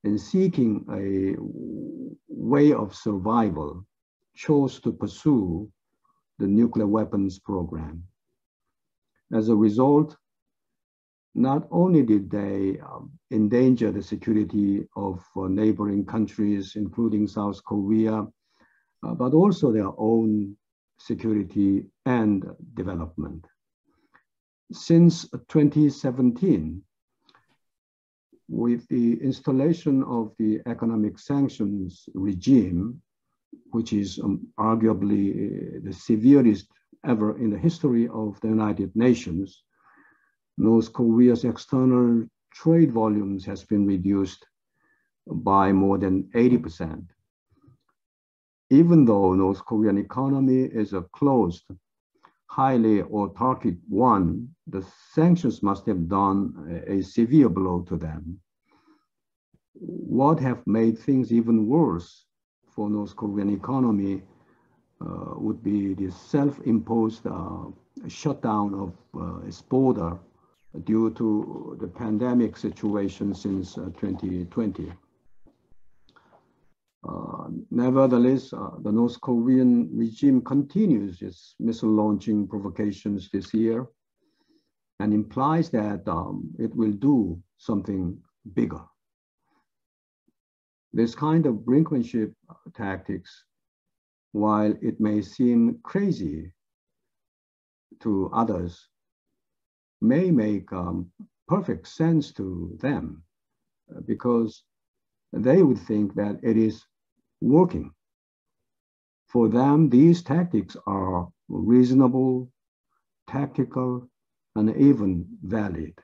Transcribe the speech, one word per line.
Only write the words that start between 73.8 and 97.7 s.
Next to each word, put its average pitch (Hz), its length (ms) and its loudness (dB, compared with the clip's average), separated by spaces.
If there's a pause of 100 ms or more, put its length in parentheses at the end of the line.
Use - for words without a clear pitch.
twenty 90 480 -6
twenty. 87 460 -6 (2000)
Uh, - 460 -12 (220)
nevertheless, 127 840 2
uh, 110 180 -10 (120)
the 104 100 -2
North 117 280 0
Korean 123 720 2
regime 117 500 2
continues 135 800 -2
its - 360 -18
missile 113 300 -2
launching 107 580 0
provocations 98 840 -8
this 98 220 -6
year 113 320 -2 (1120)
and 104 140 -2
implies 135 560 0
that, 104 360 -4
um, 90 520 -6
it 113 180 -4
will 110 160 0
do 101 500 0 (140)
something 95 600 -6 (380)
bigger. - 300 -4 (2000)
This 117 220 0
kind 156 320 0
of 110 220 -2
brinkmanship 123 640 0 (400)
tactics, 92 720 -10 (880)
while 107 500 0
it 113 180 -4
may 107 220 0
seem 117 600 2
crazy 87 720 -4 (1500)